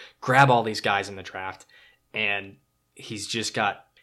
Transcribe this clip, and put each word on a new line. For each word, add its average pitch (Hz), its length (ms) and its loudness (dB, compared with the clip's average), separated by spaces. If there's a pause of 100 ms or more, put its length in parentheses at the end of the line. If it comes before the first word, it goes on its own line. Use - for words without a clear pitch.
(200)
grab 131 300 6
all 120 120 6
these 110 200 -4
guys 98 260 0
in 98 80 -12
the 92 60 -14
draft, 92 420 -12 (480)
and 101 440 -4 (380)
he's 104 320 -12
just 113 280 -6
got, 104 320 -2 (160)